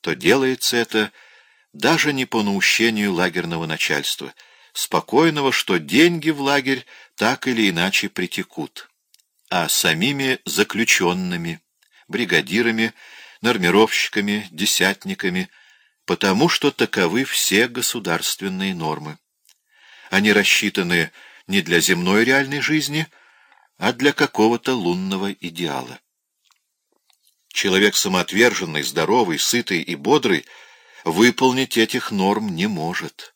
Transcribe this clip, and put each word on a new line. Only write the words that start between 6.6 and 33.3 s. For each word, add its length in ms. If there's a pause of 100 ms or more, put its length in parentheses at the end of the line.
так 320
или 220
иначе 400
притекут, 800 (600)
а 200
самими 760
заключенными, 1160 (460)
бригадирами, 880 (480)
нормировщиками, 1080
десятниками, 1000 (560)
потому 420
что 240
таковы 540
все 420
государственные 1080
нормы. 420 (920)
Они 200
рассчитаны 800 (360)
не 140
для 180
земной 440
реальной 380
жизни, 460 (680)
а 160
для 200
какого-то 600
лунного 580
идеала. 680 (1500)
Человек 440
самоотверженный, 880
здоровый, 560
сытый 420
и 140
бодрый 500 (580)
выполнить 720
этих 340
норм 440
не 120
может. 680